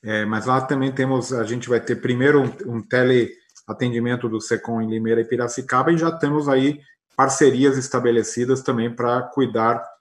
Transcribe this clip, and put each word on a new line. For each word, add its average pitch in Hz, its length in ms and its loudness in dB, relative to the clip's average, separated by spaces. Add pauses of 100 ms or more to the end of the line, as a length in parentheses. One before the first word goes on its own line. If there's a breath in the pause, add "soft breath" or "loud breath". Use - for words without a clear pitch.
é, 107 220 -2
mas 107 220 -4
lá 131 140 2
também 135 320 -2
temos, 131 400 -2
a 117 120 -2
gente 120 240 -6
vai 117 120 2
ter 120 160 -4
primeiro 135 460 2
um, 120 340 -6
um 110 60 -6
teleatendimento 123 1500 -2
do 110 120 -2
secom 113 400 -4
em 110 80 -2
Limeira 113 320 0
e 117 40 0
Piracicaba 123 680 -2
e 170 60 2
já 165 120 0
temos 147 380 -2
aí 139 320 2 (360 soft breath)
parcerias 135 600 4
estabelecidas 123 840 0
também 117 320 -2
pra 123 280 -2
cuidar 117 640 0 (160)